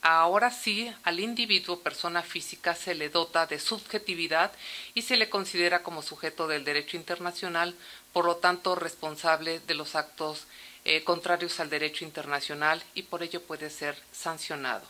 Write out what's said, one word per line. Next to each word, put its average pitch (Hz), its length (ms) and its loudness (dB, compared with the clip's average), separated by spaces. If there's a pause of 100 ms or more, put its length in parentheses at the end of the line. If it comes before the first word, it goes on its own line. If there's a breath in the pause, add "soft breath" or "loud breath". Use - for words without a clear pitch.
ahora 175 520 6
sí 220 500 -4
al 170 160 2
individuo, 208 640 0
persona 170 420 -2
física, - 540 -4
se 175 180 -4
le 151 140 -4
dota 165 380 2
de 151 120 -4
subjetividad 180 920 0 (420 loud breath)
y 233 80 -2
se 247 140 2
le 220 120 4
considera 175 540 2
como 165 200 -6
sujeto 160 440 -6
del 151 160 -2
derecho 147 340 -2
internacional, 175 800 -2 (380 loud breath)
por 170 140 4
lo 170 100 4
tanto 180 400 4
responsable 160 840 0
de 160 160 -2
los 151 220 -4
actos, 151 480 -4 (400 loud breath)
eh, 156 180 4
contrarios 175 560 0
al 156 100 -2
derecho 151 360 -2
internacional 147 760 0 (140)
y 185 80 -6
por 170 220 -6
ello 175 180 -6
puede 151 280 -8
ser 147 300 -6 (120)
sancionado. 143 760 -4